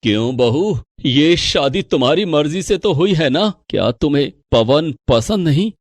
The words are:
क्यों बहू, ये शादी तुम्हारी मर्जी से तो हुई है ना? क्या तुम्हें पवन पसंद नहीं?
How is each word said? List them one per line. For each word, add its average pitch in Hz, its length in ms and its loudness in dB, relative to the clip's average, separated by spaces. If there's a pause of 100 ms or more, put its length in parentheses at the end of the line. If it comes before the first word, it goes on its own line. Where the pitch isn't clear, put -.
क्यों 117 340 -2
बहू, 131 420 0 (280)
ये 147 300 2
शादी 151 460 -2
तुम्हारी 156 420 0
मर्जी 151 380 -2
से 196 160 -2
तो 202 140 0
हुई 175 200 2
है 160 180 0
ना? 185 220 0 (160)
क्या 98 220 -2
तुम्हें 143 420 -2 (200)
पवन 131 420 2 (140)
पसंद 165 400 0
नहीं? 175 320 0